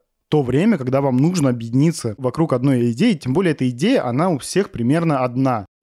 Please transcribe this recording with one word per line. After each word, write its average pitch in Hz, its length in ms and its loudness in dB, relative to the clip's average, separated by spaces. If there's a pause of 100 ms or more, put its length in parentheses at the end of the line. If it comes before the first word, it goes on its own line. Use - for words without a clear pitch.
(280)
то 151 140 2
время, 151 340 2
когда 131 240 -2
вам 131 180 0
нужно 151 320 2
объединиться 120 680 0
вокруг 139 340 -2
одной 123 380 2
идеи, 175 240 2
тем 131 180 -4
более 170 200 2
эта 131 180 -2
идея, 151 360 0
она 131 240 0
у 147 80 -2
всех - 320 -4
примерно 143 520 0
одна. 123 440 -2 (160)